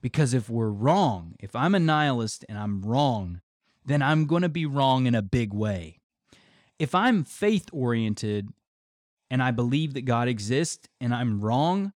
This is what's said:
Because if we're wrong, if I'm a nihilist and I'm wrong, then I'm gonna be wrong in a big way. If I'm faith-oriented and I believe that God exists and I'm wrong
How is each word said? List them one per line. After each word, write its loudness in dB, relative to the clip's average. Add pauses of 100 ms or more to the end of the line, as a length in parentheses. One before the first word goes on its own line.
Because 0
if -2
we're 0
wrong, 0
if -12
I'm 2
a 4
nihilist 0
and -10
I'm -4
wrong, 0 (420)
then 0
I'm 2
gonna 2
be -4
wrong 4
in 4
a 2
big 0
way. -4 (800)
If -4
I'm 2
faith-oriented -2 (840)
and 0
I 2
believe 0
that -8
God 0
exists -2 (140)
and -2
I'm 0
wrong 0